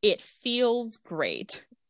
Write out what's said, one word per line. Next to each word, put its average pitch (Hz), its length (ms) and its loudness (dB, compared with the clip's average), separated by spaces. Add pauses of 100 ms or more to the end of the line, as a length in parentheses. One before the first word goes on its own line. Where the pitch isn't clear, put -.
It 208 200 4
feels 240 760 0
great. 143 680 -4 (240)